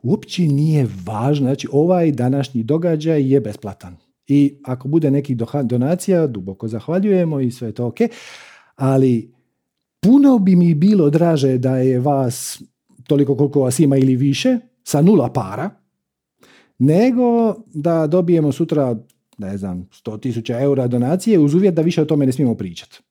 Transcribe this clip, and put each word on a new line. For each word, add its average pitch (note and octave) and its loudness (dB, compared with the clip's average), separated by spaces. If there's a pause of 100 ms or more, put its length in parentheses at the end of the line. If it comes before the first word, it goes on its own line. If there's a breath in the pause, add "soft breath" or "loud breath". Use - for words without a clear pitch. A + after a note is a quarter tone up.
Uopće F3+ -4
nije D3 0 (180)
važno, B2 -2
znači, C#3 -4
ovaj E3+ 2
današnji B2+ -2
događaj D#3 -2
je C#3 4
besplatan. G2+ -12 (320)
I C#3 2 (100)
ako B2+ -8
bude D3+ 0
nekih C#3 -2
doha-, B2+ -4
donacija, D3+ 0
duboko G2 -10
zahvaljujemo E3 -2
i B2 -2
sve A#2+ -12
je G#2 -10
to A#2+ -4
ok, A2+ -8 (800 loud breath)
ali C3+ 2 (680)
puno C4+ 4
bi F#3 2
mi F3 4
bilo E3+ 4
draže D3 2
da C3 0
je B2+ 0
vas C3 -4 (460)
toliko C#3+ 2
koliko C#3+ 0
vas B2+ -2
ima C#3 4
ili C3 2
više, C#3+ 0 (240)
sa - 0
nula D#3+ 4
para, A#2 -6 (1080 soft breath)
nego A#3 2 (180)
da D#3+ -2
dobijemo E3+ 2
sutra, C#3+ -2 (420)
ne G2+ -10
znam, F#2 -8
sto - -14
tisuća A#2 -6
eura C3+ 0
donacije D3 0
uz D3 2
uvjet F#3 2
da D#3+ 0
više E3 0
o D3 2
tome D3 0
ne C3 0
smijemo B2+ 0
pričat. F#2 -12 (220)